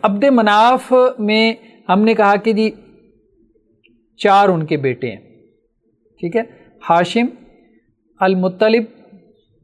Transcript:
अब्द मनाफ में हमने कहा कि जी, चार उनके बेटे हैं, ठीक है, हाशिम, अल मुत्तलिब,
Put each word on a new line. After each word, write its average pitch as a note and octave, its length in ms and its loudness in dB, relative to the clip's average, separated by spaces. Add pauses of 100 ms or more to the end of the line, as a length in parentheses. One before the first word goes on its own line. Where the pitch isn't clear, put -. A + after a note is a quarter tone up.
अब्द G3+ 200 -2
मनाफ A#3+ 680 2 (260)
में A3 380 0 (300)
हमने G#3+ 280 2
कहा G#3 220 2
कि G#3+ 160 -2
जी, G#3+ 160 -2 (1500)
चार G3+ 300 2
उनके D#3+ 280 -2
बेटे C3 300 -6
हैं, G2 140 -14 (1000)
ठीक E3+ 140 -8
है, A3+ 120 -2 (360)
हाशिम, F3+ 460 0 (880)
अल F#3+ 160 0
मुत्तलिब, G#3+ 520 0 (760)